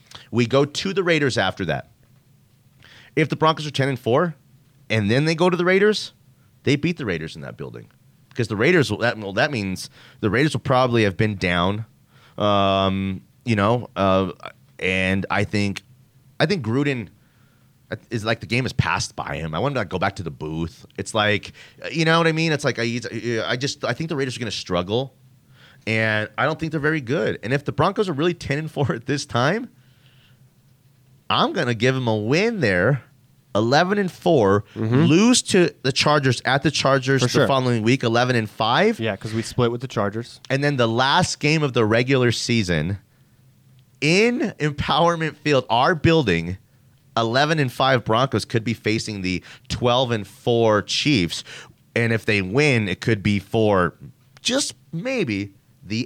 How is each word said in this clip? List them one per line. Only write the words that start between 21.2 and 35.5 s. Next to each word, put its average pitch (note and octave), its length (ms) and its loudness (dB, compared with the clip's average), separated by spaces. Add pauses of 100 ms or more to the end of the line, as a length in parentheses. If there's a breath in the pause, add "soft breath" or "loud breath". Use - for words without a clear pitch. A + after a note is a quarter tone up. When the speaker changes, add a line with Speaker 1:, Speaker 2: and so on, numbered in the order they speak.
Speaker 1:
you D#3+ 140 -2
know E3 140 4
what E3 100 2
I D#3+ 40 2
mean? D#3+ 200 0
It's D3 120 -4
like, A#2+ 140 -2
I, A#2 220 -4 (460)
I A2+ 100 -2
just, B2+ 280 -6
I A#2 100 -2
think D#3+ 160 -8
the E3 60 -4
Raiders C3 200 -4
are A2 40 -14
gonna A2+ 120 -6
struggle, G2 600 -4 (760 soft breath)
and A2 400 0 (100)
I A#2 60 0
don't D#3 160 -2
think D#3+ 100 -6
they're D3+ 100 -4
very D#3 200 0
good. C3 420 -2
And A2+ 100 -4
if C#3 120 -2
the - 80 -4
Broncos F#3+ 360 0
are F3 40 -4
really E3 220 -2
ten C#3+ 240 -4
and D#3 120 -8
four D3 220 -2
at A2+ 140 -8
this C#3+ 200 -4
time, E3+ 440 -2 (1600 soft breath)
I'm F3+ 220 2
gonna C3 220 -2
give B2+ 200 2
them C3 140 -2
a A2 80 2
win E3+ 440 0
there, A2 420 2 (520)
eleven D3 440 2
and F#3+ 140 -2
four, G#2 520 2 (100)
Speaker 2:
Mm-hmm. A2 200 -2 (100)
Speaker 1:
lose G#3 380 4
to F3+ 400 2